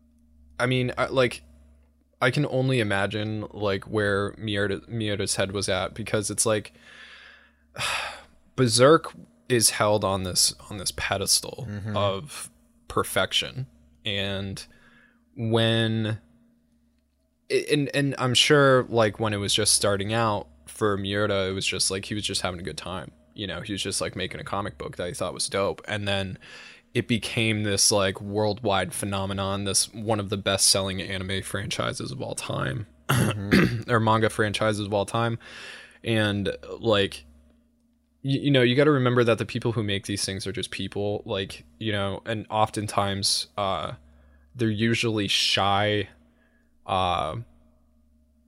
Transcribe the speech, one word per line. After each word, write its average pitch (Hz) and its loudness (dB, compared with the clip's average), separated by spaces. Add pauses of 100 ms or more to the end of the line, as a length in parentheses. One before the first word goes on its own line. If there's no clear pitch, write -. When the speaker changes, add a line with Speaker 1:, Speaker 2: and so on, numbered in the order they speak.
(600)
Speaker 1:
I 123 2
mean, 127 0
I, 127 0
like, 127 0 (800)
I 127 4
can 139 2
only 131 2
imagine, 107 0
like, 101 -2
where 101 0
Miura, 101 -2
Miura's 104 -2
head 95 0
was 101 -2
at, 92 0
because 107 -2
it's 104 0
like, 107 0 (1040)
<sighs> - -8 (720)
Berserk 131 6 (360)
is 120 4
held 107 2
on 95 2
this, 90 2 (160)
on 104 -10
this 90 -6
pedestal - -2
Speaker 2:
Mm-hmm. 104 -6
Speaker 1:
of 101 -4 (380)
perfection, 95 -2 (380)
and 98 -6 (680)
when, 113 2 (1300)
and, 139 0
and 139 0
I'm 123 0
sure, 135 6
like, 110 2
when 107 0
it 101 -2
was 101 -2
just 107 2
starting 101 0
out 113 0 (180)
for 104 0
Miura, 101 0
it 95 -2
was 95 -2
just, - 0
like, 98 -4
he - -6
was 101 -4
just - -4
having 90 -4
a 90 -12
good 78 -8
time, 87 -10 (240)
you 104 -8
know, 85 -6
he 104 -8
was 95 -4
just, 98 -4
like, 82 -4
making 92 -6
a - -12
comic 98 -6
book - -12
that 90 -4
he 87 -8
thought 85 -6
was - -6
dope, 98 -2
and 104 -4
then 98 -2 (560)
it 120 -2
became 110 0
this, 101 2
like, 98 2
worldwide 101 0
phenomenon, 98 -4
this, - 0
one 110 -2
of 98 -4
the 104 -2
best-selling 98 2
anime 95 -4
franchises 117 -4
of 127 -8
all - -6
time, - -4 (220)
Speaker 2:
Mm-hmm. 110 2
Speaker 1:
<clears throat> - -
or 113 4
manga 110 4
franchises 107 0
of 101 -6
all 101 2
time, 117 -2 (640)
and, 104 2 (280)
like, 101 2 (960)
y-, 135 -2 (100)
you 143 2
know, 131 6
you 123 6
gotta 147 6
remember 123 4
that 113 4
the 110 -2
people 117 -4
who 110 -2
make 98 -2
these 101 -2
things 95 -4
are 95 -6
just - -6
people, 101 -4
like, 98 -6 (160)
you 107 -2
know, 98 -2
and 110 -4
oftentimes, 101 0 (100)
uh, 95 -2 (640)
they're 113 2
usually 110 0
shy, 101 2 (760)
uh, 90 0 (1120)